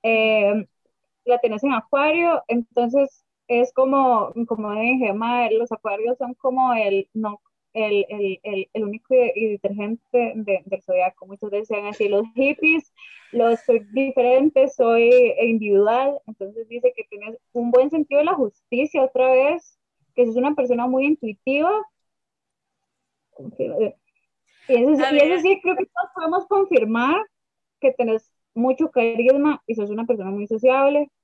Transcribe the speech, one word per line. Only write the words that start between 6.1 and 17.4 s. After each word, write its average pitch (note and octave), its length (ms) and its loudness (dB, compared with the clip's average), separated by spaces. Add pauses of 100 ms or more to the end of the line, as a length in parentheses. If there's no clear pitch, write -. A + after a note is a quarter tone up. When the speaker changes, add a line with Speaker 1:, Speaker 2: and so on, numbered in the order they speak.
Speaker 1:
son B3 160 -8
como C4 400 0
el, G3 400 0
no, G#3+ 260 -6 (320)
el, G#3 360 0
el, G3+ 340 -6
el, G3 300 -8
el A3 120 -6
único G#3+ 300 -4
y, B3 200 4
y A3 180 -2
detergente G#3 840 -4
de, G3+ 300 -4
del F#3+ 160 -8
zodiaco. F#3 440 -4
Muchas G3 240 -14
veces G#3 180 -6
se A3 80 -4
van G#3 100 -8
así G#3 220 -4
los G3+ 260 0
hippies, D4 580 0 (400)
los A#3 280 2
soy A3+ 200 2 (120)
diferente, C4 760 2
soy A#3 420 2 (300)
individual. A3+ 880 0
Entonces A3 420 -14
dice A#3+ 280 0
que G#3+ 80 -14
tienes G#3 320 -16 (160)